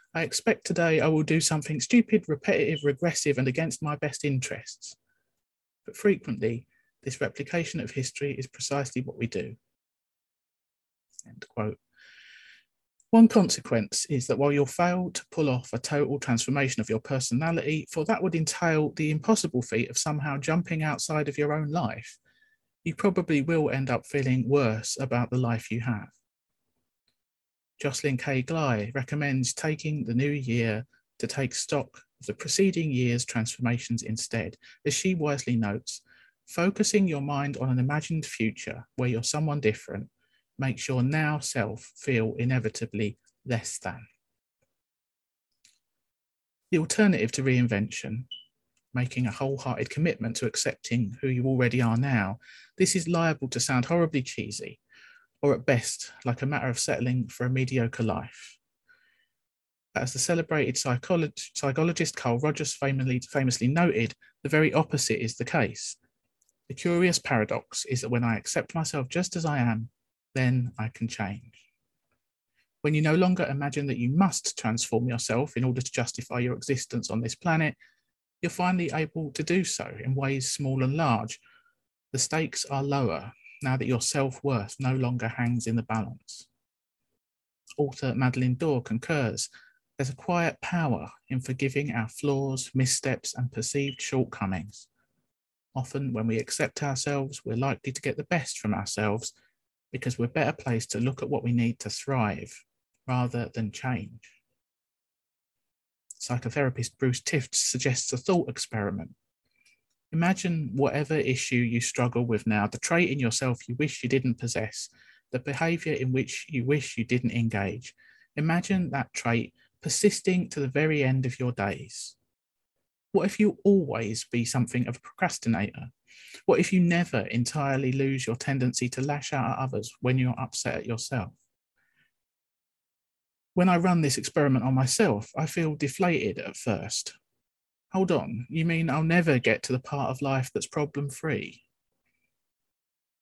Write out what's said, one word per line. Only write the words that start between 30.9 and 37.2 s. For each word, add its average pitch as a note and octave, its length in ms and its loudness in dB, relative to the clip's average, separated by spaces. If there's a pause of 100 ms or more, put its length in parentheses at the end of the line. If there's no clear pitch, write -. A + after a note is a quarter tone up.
to A#2 80 -2
take C3 260 -4
stock - 520 -4 (160)
of - 60 -12
the - 60 -4
preceding E3+ 580 0
year's B2 340 2
transformations A#2+ 800 -2
instead. A2 520 -4 (300)
As C#3+ 80 2
she F#3 220 0
wisely C#3 420 0
notes, A2 440 -2 (460)
"Focusing G3 640 2
your C#3+ 120 -2